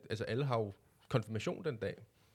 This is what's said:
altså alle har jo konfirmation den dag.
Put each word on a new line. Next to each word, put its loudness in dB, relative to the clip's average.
altså 0
alle 2
har 4
jo 0
konfirmation 0
den 0
dag. -2